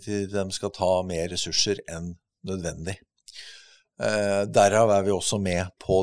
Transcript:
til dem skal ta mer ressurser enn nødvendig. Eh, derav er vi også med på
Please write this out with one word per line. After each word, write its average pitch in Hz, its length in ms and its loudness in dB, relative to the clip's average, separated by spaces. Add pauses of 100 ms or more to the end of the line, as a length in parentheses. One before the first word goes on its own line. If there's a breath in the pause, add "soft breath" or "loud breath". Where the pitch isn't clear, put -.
til 101 260 -4
dem 98 240 -4
skal 101 160 -6
ta 92 220 0 (180)
mer 85 240 -2
ressurser 87 560 -2
enn 85 220 -8 (340)
nødvendig. 85 540 -6 (1000 loud breath)
Eh, 101 480 0
derav 107 460 6
er 98 100 4
vi 101 80 2
også 95 320 0
med 90 320 -2
på 95 260 0